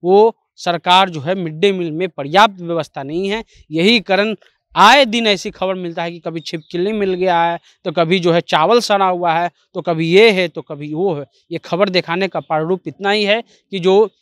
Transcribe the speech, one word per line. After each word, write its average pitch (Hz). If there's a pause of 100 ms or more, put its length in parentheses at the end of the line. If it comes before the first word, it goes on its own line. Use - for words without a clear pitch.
वो 202 (240)
सरकार 180
जो 160
है 156
मिड 160
डे 202
मील 175
में 170
पर्याप्त 180
व्यवस्था 165
नहीं 165
है। 214 (260)
यही 190
कारण 202 (400)
आए 233
दिन 233
ऐसी 202
खबर 190
मिलता 180
है 170
कि 175
कभी 165
छिपकली 175
मिल 202
गया 180
है, 170 (260)
तो 175
कभी 170
जो 170
है 165
चावल 175
सड़ा 196
हुआ 175
है, 170 (240)
तो 185
कभी 165
ये 202
है, 185
तो 156
कभी 151
वो 180
है। 143 (260)
ये 165
खबर 190
दिखाने 180
का 170
प्रारूप 165
इतना 196
ही 208
है 214
कि -
जो 190 (120)